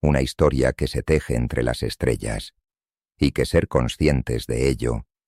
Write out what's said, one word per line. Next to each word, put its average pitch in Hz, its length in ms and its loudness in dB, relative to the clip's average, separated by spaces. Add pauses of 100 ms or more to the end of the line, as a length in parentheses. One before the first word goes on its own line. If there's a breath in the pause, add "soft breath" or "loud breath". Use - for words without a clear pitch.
una 73 180 4
historia 65 520 2
que 71 160 -4
se 60 140 -4
teje 78 340 0
entre 60 260 -2
las 60 220 -4
estrellas, 55 680 -4 (640)
y 71 140 2
que 64 160 -2
ser - 220 2
conscientes 64 800 0
de 60 220 0
ello, 60 380 -2 (220)